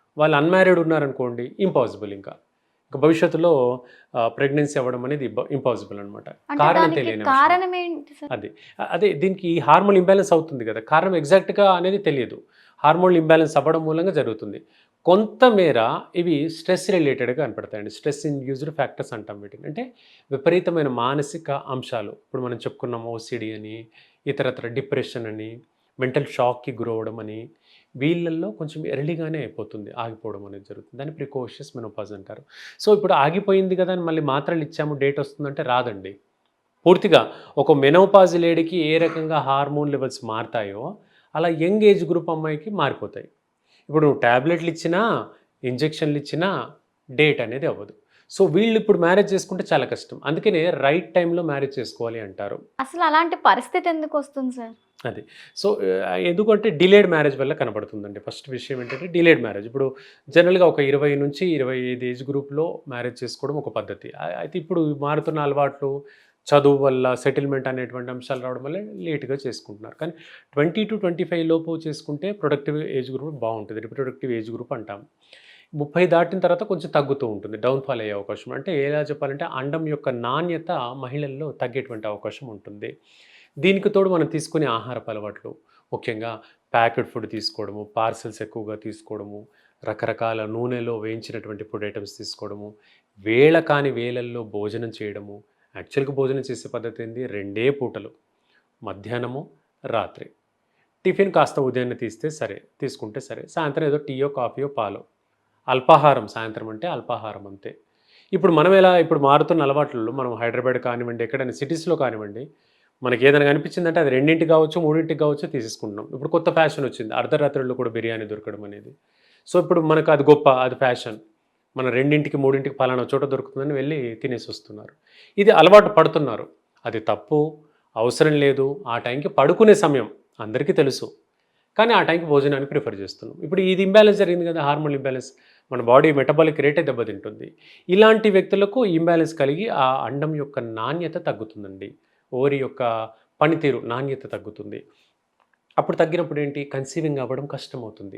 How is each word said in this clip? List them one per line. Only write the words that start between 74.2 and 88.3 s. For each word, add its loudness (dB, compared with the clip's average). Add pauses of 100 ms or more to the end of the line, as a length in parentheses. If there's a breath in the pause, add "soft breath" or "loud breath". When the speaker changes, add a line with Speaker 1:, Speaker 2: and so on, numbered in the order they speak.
Speaker 1:
ఏజ్ -6
గ్రూప్ -10
అంటాం. -12 (720 soft breath)
ముప్పై -2
దాటిన 2
తర్వాత 0
కొంచెం -6
తగ్గుతూ 0
ఉంటుంది, -10
డౌన్‌ఫాల్ -2
అయ్యే -6
అవకాశం. -10
అంటే -8 (100)
ఎలా -2
చెప్పాలంటే -6
అండం -6
యొక్క -4 (100)
నాణ్యత -4 (240)
మహిళల్లో -10
తగ్గేటువంటి -8
అవకాశం -10
ఉంటుంది. -16 (640 soft breath)
దీనికి 0
తోడు 2
మనం 2
తీసుకునే -4
ఆహారపు -6
అలవాట్లు, -12 (400)
ముఖ్యంగా -6 (420 soft breath)
ప్యాకెట్ 2
ఫుడ్ -10
తీసుకోవడము, -8 (120)
పార్సెల్స్ -4